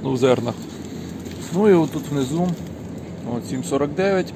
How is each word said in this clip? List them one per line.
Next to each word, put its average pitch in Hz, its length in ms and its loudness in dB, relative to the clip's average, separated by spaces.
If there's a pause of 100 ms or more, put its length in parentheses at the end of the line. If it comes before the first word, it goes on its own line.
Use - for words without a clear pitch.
ну 139 100 0
в 131 40 0
зернах. 120 380 4 (960)
Ну 208 160 6
і 196 40 10
отут 156 380 4
внизу, 147 360 0 (880)
от 110 140 -6
сім 131 140 -4
сорок 143 280 0
дев'ять 185 440 0